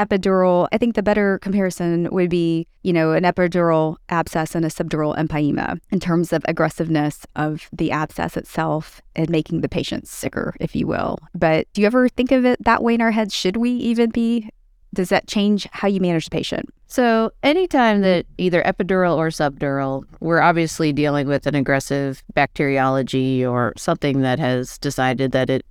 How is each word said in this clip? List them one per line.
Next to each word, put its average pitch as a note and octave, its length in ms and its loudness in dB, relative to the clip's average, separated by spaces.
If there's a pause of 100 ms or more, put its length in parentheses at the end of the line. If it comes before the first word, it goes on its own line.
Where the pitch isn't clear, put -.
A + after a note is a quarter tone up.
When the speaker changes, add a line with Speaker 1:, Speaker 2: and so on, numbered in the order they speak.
Speaker 1:
epidural, F#3 720 2
I - 40 -2
think A#3 200 0
the G3+ 80 0
better G3+ 340 2
comparison F3 720 -2
would F3+ 180 0
be, E3 380 0 (160)
you F#3+ 100 0
know, D#3+ 200 2
an D#3+ 100 2
epidural E3+ 720 2 (140)
abscess E3 480 -2
and E3 80 0
a D#3+ 60 0
subdural D#3 460 -2
empyema D#3 600 -2 (140)
in F#3+ 80 0
terms E3+ 320 0
of E3 160 0
aggressiveness D#3+ 760 -2 (120)
of D#3 360 -6
the D#3+ 200 -4
abscess D#3 440 -6
itself D#3 640 -6 (140)
and E3 160 -2
making D#3+ 300 0
the - 80 -2
patient - 400 -6
sicker, - 500 -6
if - 160 -6
you - 140 -2
will. - 320 -4 (120)
But D#3+ 420 2
do G3+ 60 -4
you G#3 60 6
ever B3+ 220 4
think B3+ 240 0
of C4 120 4
it B3 200 0
that A3+ 180 2
way A#3 120 2
in A#3 60 0
our A3+ 120 2
heads? G#3+ 200 0
Should G3 260 -2
we A#3+ 120 0
even A#3 400 0
be, A3+ 400 -2 (420)
does F#3 180 -2
that - 180 2
change G3+ 420 2
how - 160 -4
you G3 140 2
manage E3+ 240 2
the - 60 -14
patient? - 380 -4 (220)
Speaker 2:
So A3+ 420 2 (100)
anytime C#4 580 2
that F#3 240 2 (140)
either F3 240 2
epidural F#3 560 2
or D#3+ 100 0
subdural, C#3 760 -2 (160)
we're E3 200 2
obviously D#3+ 500 2
dealing C#3+ 380 0
with C#3+ 180 0
an C#3 80 0
aggressive C#3 680 -2 (100)
bacteriology C3 1120 0
or B2 320 0
something C#3 460 -2
that B2+ 160 0
has B2+ 400 -2
decided C3 540 -2
that C3 180 0
it C3 200 -2